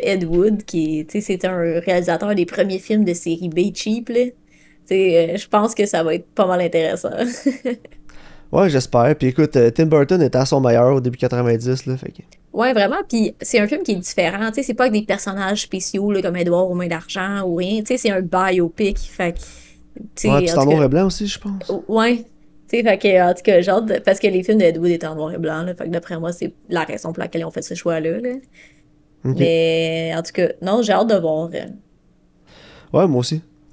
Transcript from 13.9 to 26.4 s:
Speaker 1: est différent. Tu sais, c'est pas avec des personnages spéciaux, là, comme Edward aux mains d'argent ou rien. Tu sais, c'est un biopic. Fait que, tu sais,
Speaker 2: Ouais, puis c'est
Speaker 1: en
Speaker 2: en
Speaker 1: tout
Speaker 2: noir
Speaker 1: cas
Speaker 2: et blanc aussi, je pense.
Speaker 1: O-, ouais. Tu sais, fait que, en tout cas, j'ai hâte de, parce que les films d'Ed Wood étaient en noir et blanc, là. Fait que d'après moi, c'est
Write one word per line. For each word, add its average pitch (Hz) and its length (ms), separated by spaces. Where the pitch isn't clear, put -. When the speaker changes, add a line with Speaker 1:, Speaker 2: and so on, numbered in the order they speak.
Speaker 1:
est 196 40
différent. 185 520
Tu 220 60
sais, 285 80
c'est 254 100
pas 247 120
avec 240 140
des 208 60
personnages 196 600
spéciaux, 196 460
là, 196 120
comme 175 120
Edward 180 360
aux 180 40
mains 180 140
d'argent 190 580
ou 170 100
rien. 190 260
Tu 214 60
sais, 254 100
c'est 226 120
un 190 120
biopic. 185 720
Fait - 380
que, - 40
tu - 640
sais, - 160
Speaker 2:
Ouais, 139 80
puis 170 100
c'est 160 80
Speaker 1:
en 139 40
Speaker 2:
en 135 40
Speaker 1:
tout 143 60
Speaker 2:
noir 156 100
Speaker 1:
cas 143 60
Speaker 2:
et - 20
blanc 165 200
aussi, 202 180
je 202 120
pense. 196 300
Speaker 1:
O-, - 200
ouais. 226 360
Tu 233 80
sais, 240 40
fait 214 140
que, 185 340
en 180 40
tout - 80
cas, 185 180
j'ai 180 100
hâte 208 140
de, 208 140
parce 196 200
que 214 100
les 185 140
films 202 160
d'Ed 165 200
Wood 170 140
étaient 170 140
en 160 80
noir 156 200
et 180 40
blanc, 160 260
là. 180 100
Fait - 100
que 165 60
d'après 170 280
moi, 165 140
c'est - 220